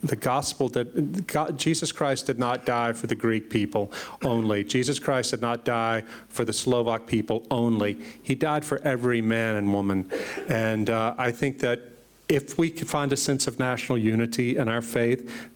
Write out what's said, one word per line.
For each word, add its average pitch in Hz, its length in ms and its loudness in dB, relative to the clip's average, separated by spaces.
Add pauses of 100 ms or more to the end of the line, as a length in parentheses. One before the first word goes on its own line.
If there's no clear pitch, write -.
the 143 100 0
gospel, 127 540 0
that 143 580 -2
God, 147 320 -2
Jesus 160 320 0
Christ - 360 0
did 120 120 -2
not 123 260 0
die 117 280 2
for 117 160 -6
the 113 80 -2
Greek 113 340 0
people 104 400 0 (320)
only. 110 400 2
Jesus 127 380 0
Christ 127 320 0
did 117 80 -4
not 117 240 -2
die 113 400 0 (240)
for - 160 -2
the 110 80 0
Slovak 117 560 2
people 110 420 0
only. 117 480 2 (240)
He 131 140 -2
died 151 280 0
for 139 200 -2
every 123 360 2
man 113 360 2
and 101 180 2
woman. 98 340 2 (400)
And, 110 400 2
uh, 113 300 2
I 123 140 2
think 135 260 -2
that 123 220 2 (480)
if 147 280 0
we 165 140 2
can - 160 -8
find 143 260 0
a 135 40 2
sense 135 320 0
of 117 100 -6
national 127 400 0
unity 117 580 2
in 123 120 0
our 117 140 0
faith, 120 460 0 (280)